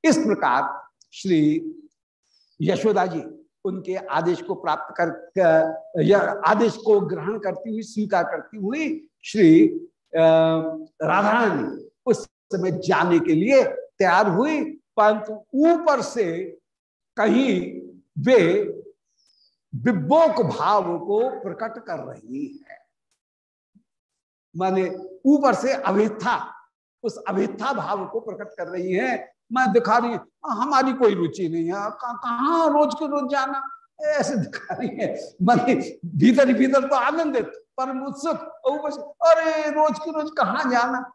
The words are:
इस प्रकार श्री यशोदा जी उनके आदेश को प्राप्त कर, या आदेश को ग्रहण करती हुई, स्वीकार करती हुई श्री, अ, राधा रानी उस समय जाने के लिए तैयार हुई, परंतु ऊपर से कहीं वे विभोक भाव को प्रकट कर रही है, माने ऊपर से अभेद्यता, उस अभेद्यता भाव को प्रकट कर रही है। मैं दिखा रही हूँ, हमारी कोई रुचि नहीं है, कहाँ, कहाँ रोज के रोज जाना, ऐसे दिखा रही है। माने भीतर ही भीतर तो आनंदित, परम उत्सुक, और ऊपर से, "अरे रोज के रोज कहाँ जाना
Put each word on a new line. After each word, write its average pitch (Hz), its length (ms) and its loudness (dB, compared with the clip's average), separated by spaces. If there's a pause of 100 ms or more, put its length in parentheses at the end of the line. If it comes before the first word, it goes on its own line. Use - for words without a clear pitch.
इस 320 140 4
प्रकार - 720 -2 (240)
श्री 156 580 0 (880)
यशोदा 190 440 0
जी 165 180 -6 (420)
उनके 185 300 -6
आदेश 170 460 -2
को 190 140 -6
प्राप्त - 440 -6
कर, 160 840 2 (220)
या - 420 2
आदेश 214 320 2
को 208 240 2
ग्रहण 180 380 -6
करती 185 300 -8
हुई, 220 120 -8
स्वीकार 208 420 -2
करती 156 340 -8
हुई 214 500 -6 (180)
श्री, 175 420 8 (480)
अ, 165 60 2 (840)
राधा 196 280 2
रानी 202 580 -2 (160)
उस - 200 0
समय 185 460 -6
जाने 170 480 2
के 170 140 2
लिए 226 360 4
तैयार 190 580 0
हुई, 269 360 0 (340)
परंतु 214 360 2 (200)
ऊपर 311 480 4
से 185 420 -4 (720)
कहीं 214 640 0 (380)
वे 196 580 4 (960)
विभोक 233 680 2
भाव 175 540 -2
को 220 300 -2
प्रकट 226 480 -10
कर 175 220 -12
रही 127 680 -14
है, - 100 -20 (1800)
माने 185 380 -2 (300)
ऊपर 277 280 4
से 254 200 -2
अभेद्यता, 208 800 -2 (500)
उस - 240 -8
अभेद्यता 214 460 -4
भाव 190 340 -6
को 226 120 -8
प्रकट 202 380 -12
कर 170 100 -8
रही 185 260 -4
है। 226 400 -4 (200)
मैं 254 200 2
दिखा 226 240 4
रही 240 140 0
हूँ, 196 100 -6 (240)
हमारी 262 480 0
कोई 226 220 4
रुचि 170 340 -2
नहीं 165 160 -4
है, 175 60 -4
कहाँ, 220 460 -8
कहाँ 294 520 0
रोज 294 240 2
के 311 140 -6
रोज 277 240 -4
जाना, 269 380 -4 (320)
ऐसे 302 340 -2
दिखा - 400 -6
रही - 140 -6
है। - 520 -8
माने - 640 0
भीतर 233 420 4
ही 254 60 4
भीतर 262 340 2
तो 277 80 0
आनंदित, 285 520 0
परम 262 580 -8
उत्सुक, 302 300 -6
और - 440 -4
ऊपर 302 120 -6
से, 285 100 -12
"अरे 320 680 2
रोज 302 300 0
के 311 120 -8
रोज 311 260 -6
कहाँ 254 340 -2
जाना 247 440 -2